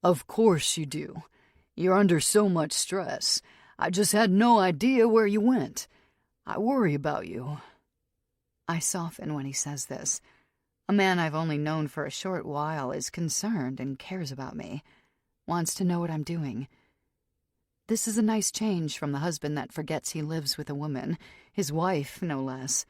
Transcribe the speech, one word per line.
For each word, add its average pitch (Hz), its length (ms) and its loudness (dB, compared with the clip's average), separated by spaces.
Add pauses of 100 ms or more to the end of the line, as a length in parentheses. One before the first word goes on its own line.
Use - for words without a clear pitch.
Of 180 240 2
course 202 500 4
you 160 100 -4
do. 151 360 -8 (540)
You're 185 180 4
under 185 260 6
so 208 280 4
much 160 240 2
stress. - 680 -2 (360)
I - 120 0
just 190 220 2
had 214 180 4
no 226 280 8
idea 214 500 4
where 220 180 6
you 202 140 2
went. 226 480 0 (580)
I - 120 -6
worry 220 360 2
about 147 320 -2
you. 127 320 -8 (1080)
I 170 100 -2
soften 165 560 -4
when 143 100 -4
he 139 80 -6
says 139 340 -6
this. - 340 -6 (680)
A - 40 0
man 190 260 4
I've 160 160 0
only 160 240 -2
known 151 300 -2
for 147 180 -6
a 151 40 -6
short - 360 -6
while 147 460 -4
is 147 180 -6
concerned 160 720 -4
and 135 180 -8
cares 180 340 -8
about 135 240 -10
me, - 260 -10 (640)
wants 170 280 -2
to - 100 -4
know 175 160 2
what 170 100 -2
I'm 156 120 -4
doing. 143 460 -6 (1200)
This 226 180 -2
is 220 120 -2
a 233 40 4
nice 214 280 2
change 175 480 -2
from 147 140 -4
the 143 60 -2
husband 151 400 -4
that 139 140 -8
forgets 156 380 -6
he 160 120 -6
lives 151 340 -4
with 147 140 -10
a 147 40 -4
woman, 143 440 -4 (340)
his 143 200 -4
wife, 160 500 -2
no 151 200 -4
less. 131 480 -4